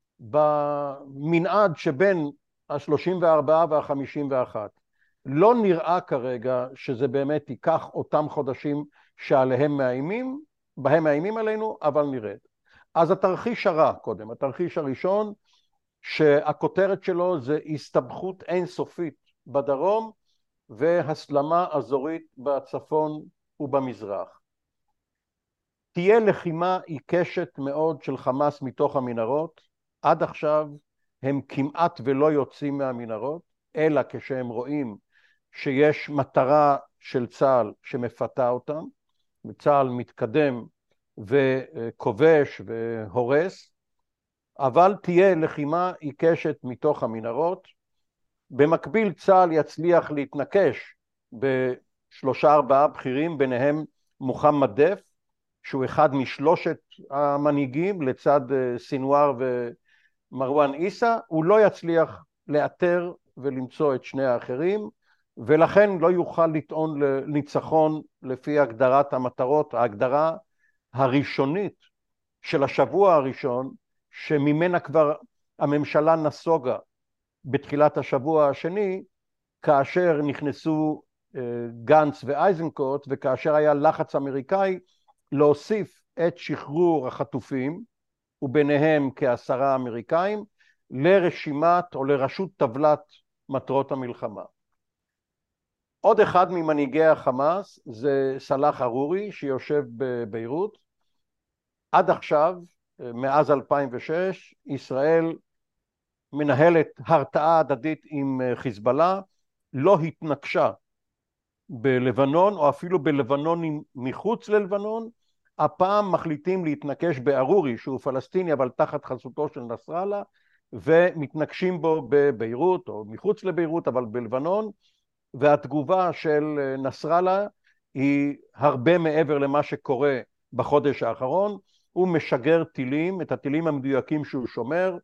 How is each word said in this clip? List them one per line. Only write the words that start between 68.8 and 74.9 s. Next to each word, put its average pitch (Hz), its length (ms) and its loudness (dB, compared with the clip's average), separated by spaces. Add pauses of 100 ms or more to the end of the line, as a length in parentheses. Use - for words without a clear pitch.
המטרות, 135 600 -2
ההגדרה 127 640 0 (580)
הראשונית 139 800 0 (680)
של 147 220 -2
השבוע 160 500 4
הראשון, 131 580 0 (400)
שממנה 156 680 0
כבר 151 360 2 (440)